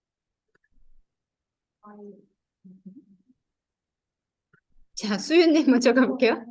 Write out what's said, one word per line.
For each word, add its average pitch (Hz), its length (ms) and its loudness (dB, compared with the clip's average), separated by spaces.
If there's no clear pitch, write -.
자, 208 240 -6
수윤님 311 520 2
먼저 240 240 2
가볼게요. 254 560 0